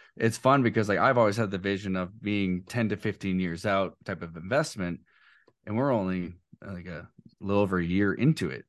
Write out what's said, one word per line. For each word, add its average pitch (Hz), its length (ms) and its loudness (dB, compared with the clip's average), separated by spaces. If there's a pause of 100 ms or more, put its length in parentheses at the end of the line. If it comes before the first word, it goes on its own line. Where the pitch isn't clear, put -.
(160)
it's 113 220 0
fun 135 240 4
because, 110 260 2
like, 95 120 2
I've 120 180 4
always 107 200 4
had 107 120 -2
the 98 80 -4
vision 95 380 -2
of 92 260 -6
being 95 440 -2
ten 117 240 -2
to 101 80 -4
fifteen 95 420 -2
years 87 260 -4
out 98 400 0
type 87 160 -8
of 82 160 -12
investment, 95 640 -2 (640)
and 104 100 -4
we're 135 160 2
only, 92 440 -2 (280)
uh, 98 100 -12
like, 90 140 -12
a 80 220 -12 (300)
little 101 240 2
over 92 160 2
a 87 60 2
year 95 280 2
into 131 360 2
it. 65 200 -10